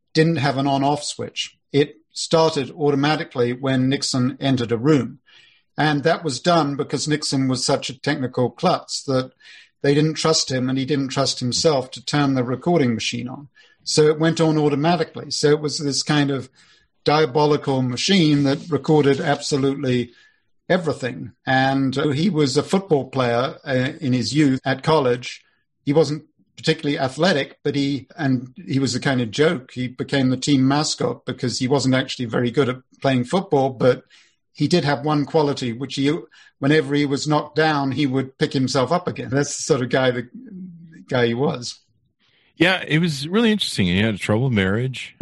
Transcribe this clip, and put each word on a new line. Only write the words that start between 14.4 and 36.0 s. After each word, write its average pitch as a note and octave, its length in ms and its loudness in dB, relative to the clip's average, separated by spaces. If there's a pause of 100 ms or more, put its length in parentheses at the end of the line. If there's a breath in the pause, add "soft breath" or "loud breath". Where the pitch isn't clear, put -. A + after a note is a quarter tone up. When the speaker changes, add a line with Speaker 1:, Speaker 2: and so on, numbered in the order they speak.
Speaker 1:
on D#3 180 2
automatically. D3 760 0
So - 160 0
it D3+ 120 4
was D3 180 -4
this C#3+ 260 -4
kind C#3+ 260 2
of C3 200 -6 (540 soft breath)
diabolical D3 800 2
machine C#3+ 600 2
that C#3 140 2 (120)
recorded C#3+ 500 2
absolutely C3+ 920 -2 (560 soft breath)
everything. D3+ 640 -2 (140)
And, C3+ 520 0
uh, D3+ 120 0
he D#3 200 0
was D3 260 0
a C#3+ 60 2
football D3 480 0
player, B2+ 540 0
uh, C3 360 -2
in B2+ 120 0
his A#2 220 -2
youth C#3 300 4
at C3 180 -2
college. C3 600 0 (420)
He C#3+ 80 0
wasn't D3+ 340 2 (360)
particularly D3+ 360 -2
athletic, D3 680 -2
but C#3+ 100 -2
he, C#3 320 -2 (100)
and C3+ 400 -2
he C3+ 220 -4
was B2 160 -2
a B2 60 -4
kind C3 200 0
of A2 100 -4
joke. D#3 420 0
He B2 160 -6
became C3 420 0
the B2+ 60 0
team C3 320 2
mascot - 580 -2
because B2+ 320 -4
he C3 100 -2
wasn't C3 280 2
actually B2+ 300 -4
very A#2+ 240 -2
good A#2+ 180 0
at B2+ 80 -4 (240)
playing C3 240 0
football, C3+ 460 0
but B2+ 340 2 (480 soft breath)
he D3 160 -2
did E3 160 2
have C#3 200 0
one D3 200 0
quality, C3+ 480 0
which B2+ 240 -10
he, C#3 200 0 (440 soft breath)